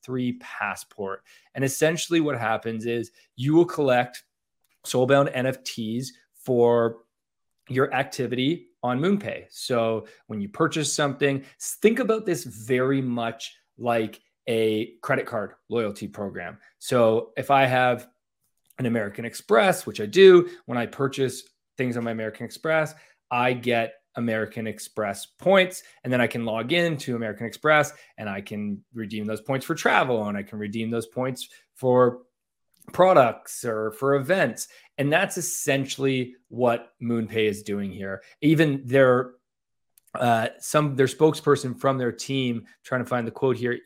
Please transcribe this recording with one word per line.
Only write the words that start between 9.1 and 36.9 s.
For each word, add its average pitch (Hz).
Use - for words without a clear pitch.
So 113
when 107
you 98
purchase 156
something, 139
s-, -
think 226
about 220
this 170
very 127
much 120
like 117
a 110
credit 131
card 104
loyalty 107
program. 92
So 117
if 127
I 139
have 127
an 127
American 113
Express, 196
which 107
I 143
do, 180
when 123
I 117
purchase 135
things 123
on 117
my 117
American 110
Express, 156
I 123
get 117
American 110
Express 104
points, 185
and 127
then 123
I 117
can 117
log 113
in 170
to 123
American 113
Express 151
and 107
I 98
can 104
redeem 107
those 107
points 135
for 160
travel, 127
and 101
I 98
can 107
redeem 107
those 117
points 127
for 123
products 165
or 110
for 135
events. 139
And 143
that's 196
essentially 135
what 120